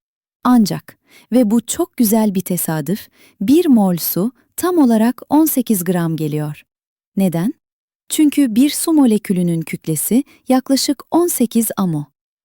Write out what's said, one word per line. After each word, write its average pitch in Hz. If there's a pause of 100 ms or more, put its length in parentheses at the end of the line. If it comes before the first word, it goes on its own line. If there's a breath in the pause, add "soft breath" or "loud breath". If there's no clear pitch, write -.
(440)
Ancak, 233 (340 soft breath)
ve 220
bu 233
çok -
güzel 214
bir 190
tesadüf, 165 (340 soft breath)
bir 294
mol 202
su 190 (260)
tam 359
olarak 233
on 311
sekiz 226
gram 170
geliyor. 151 (540)
Neden? 190 (560)
Çünkü 285
bir 277
su -
molekülünün 190
kütlesi 180 (240 soft breath)
yaklaşık 262
on 349
sekiz 226 (100)
amo. 160 (400)